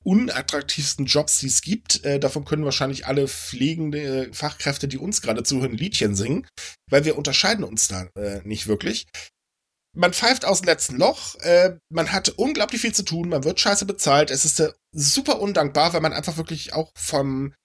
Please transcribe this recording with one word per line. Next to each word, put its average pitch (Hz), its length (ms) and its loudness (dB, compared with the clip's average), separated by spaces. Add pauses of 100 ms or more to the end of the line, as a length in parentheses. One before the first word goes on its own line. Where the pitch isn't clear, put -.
unattraktivsten 147 1000 0
Jobs, - 320 2
die 139 80 -2
es - 160 2
gibt. - 420 -2
Äh, 139 160 0
davon 143 240 0
können 151 220 -2
wahrscheinlich 135 400 -2
alle 139 220 2
pflegende 143 1040 -2
Fachkräfte, 143 560 -4
die 131 100 -6
uns 170 240 -4
gerade 113 200 -2
zuhören, 127 300 0
ein 110 60 -6
Liedchen 113 360 0
singen, 120 320 -2 (440)
weil 147 160 6
wir 151 100 2
unterscheiden 151 480 0
uns - 240 -2
da, 92 260 -6
äh, 101 300 -6
nicht 104 220 -6
wirklich. 107 400 -2 (920)
Man 175 160 4
pfeift 254 320 2
aus 190 160 2
dem 185 60 -2
letzten 131 320 0
Loch, - 420 2
äh, 175 380 4 (120)
man 160 220 -2
hat 190 160 0
unglaublich 285 540 0
viel 226 120 0
zu - 80 0
tun, 170 280 -4
man 143 120 0
wird 165 160 0
scheiße 202 280 2
bezahlt, 151 440 4
es 135 140 0
ist, - 160 2
äh, 156 100 4 (240)
super 147 460 2
undankbar, 165 520 2
weil 160 100 0
man 160 100 0
einfach 156 240 -6
wirklich 160 380 -8
auch 160 200 -4
vom 139 600 -2 (100)